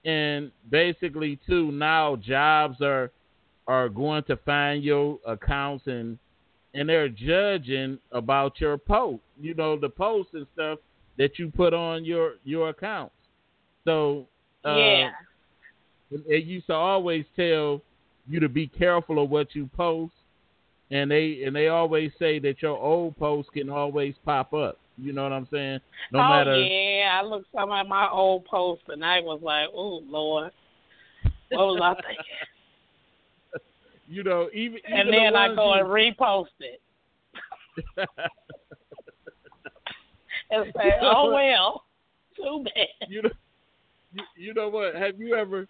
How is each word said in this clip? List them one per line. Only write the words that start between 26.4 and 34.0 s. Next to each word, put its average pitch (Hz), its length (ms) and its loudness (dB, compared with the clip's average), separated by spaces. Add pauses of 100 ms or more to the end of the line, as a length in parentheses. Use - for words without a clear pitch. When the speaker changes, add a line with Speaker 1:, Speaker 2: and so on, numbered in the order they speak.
Speaker 2:
yeah, 190 560 0
I 202 60 -2
looked 214 280 -8
some 202 180 -2
at 196 160 -2
my 196 220 2
old 185 360 2
post, 180 440 -2
and 151 140 -10
I 180 180 2
was 160 200 -6
like, 151 320 -2
"Oh, 180 340 -8
Lord, 156 440 -4 (1000)
what 180 180 2
was 180 140 0
I 180 200 4
thinking?" - 220 -12
Speaker 1:
<laughs> - 20 -14 (1900)